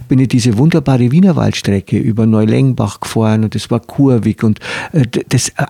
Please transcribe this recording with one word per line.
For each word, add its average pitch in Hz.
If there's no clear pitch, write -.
bin 135
ich 131
diese 117
wunderbare 139
Wienerwaldstrecke 113
über 110
Neulengbach 113
gefahren 110
und 101
es -
war 120
kurvig 120
und, 107
äh, 135
d-, -
das, -